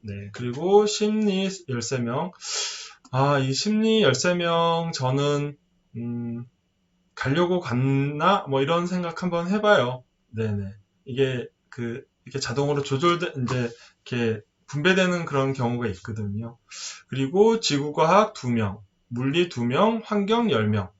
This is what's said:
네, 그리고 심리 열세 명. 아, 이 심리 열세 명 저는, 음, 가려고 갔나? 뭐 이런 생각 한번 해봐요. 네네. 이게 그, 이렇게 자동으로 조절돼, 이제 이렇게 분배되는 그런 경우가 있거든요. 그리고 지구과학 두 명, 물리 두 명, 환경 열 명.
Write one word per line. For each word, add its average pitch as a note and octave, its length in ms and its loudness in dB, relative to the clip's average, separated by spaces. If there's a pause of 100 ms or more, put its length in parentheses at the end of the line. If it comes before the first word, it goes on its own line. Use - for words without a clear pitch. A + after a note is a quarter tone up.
네, G2+ 300 -12
그리고 D#3+ 540 4
심리 G#3 640 0 (200)
열세 B2 300 -2
명. C3 320 -4 (800)
아, C#3 280 2
이 C3+ 140 0
심리 G#3+ 500 2
열세 F3 320 4
명 E3+ 580 0
저는, C#3+ 640 -2 (400)
음, A#2+ 480 -6 (720)
가려고 F3 460 0
갔나? C#3 880 0
뭐 C3+ 120 0
이런 E3+ 260 0
생각 F3 360 -4
한번 E3+ 260 -2
해봐요. F#3 560 2 (260)
네네. G#2 440 -4 (300)
이게 B2+ 440 -2 (200)
그, A#2+ 360 -8 (200)
이렇게 - 160 -8
자동으로 C#3+ 420 0
조절돼, E3 600 0
이제 A#2+ 280 -2 (400)
이렇게 A2+ 320 0 (240)
분배되는 F3+ 580 2
그런 C3+ 280 0
경우가 A#2+ 360 -2
있거든요. G#2+ 680 -8 (500)
그리고 F#3 520 4
지구과학 D#3+ 720 2
두 - 160 -6
명, G#2+ 300 -2 (280)
물리 C#3 400 0
두 B2 160 -4
명, G3 400 2
환경 G#3+ 460 0
열 A2 180 2
명. G2+ 320 0